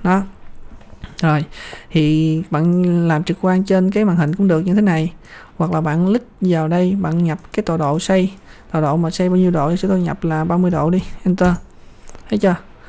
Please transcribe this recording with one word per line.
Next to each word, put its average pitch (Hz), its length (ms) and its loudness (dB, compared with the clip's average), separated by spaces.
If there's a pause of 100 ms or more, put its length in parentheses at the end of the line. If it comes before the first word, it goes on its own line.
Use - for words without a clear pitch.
Đó. 185 180 2 (1000)
Rồi, 151 240 2 (460)
thì 156 600 2
bạn 175 320 2 (240)
làm 160 160 0
trực 170 180 -4
quan 185 220 2
trên 190 280 2
cái 214 140 2
màn 185 100 2
hình 160 200 0
cũng 196 120 2
được 165 140 2
như 175 140 0
thế 208 60 4
này, 170 320 0 (440)
hoặc 165 140 -2
là 160 100 0
bạn 165 240 0
click 226 200 0 (160)
vào 165 260 2
đây, 180 340 2
bạn 170 220 0
nhập 160 160 -2 (140)
cái - 100 0
tọa 165 140 -2
độ 151 220 0
xoay, 190 340 0 (380)
tọa 160 100 0
độ 147 160 0
mà 165 120 0
xoay 180 200 0
bao 180 80 2
nhiêu 185 140 4
độ, 160 240 0
sẽ 190 120 -2
tôi 190 140 2
nhập 170 220 -4
là 156 200 -2
ba 170 140 0
mươi 180 140 2
độ 156 180 0
đi, 185 120 0 (220)
enter. 180 300 2 (760)
Thấy 214 100 0
chưa? 185 160 2 (340)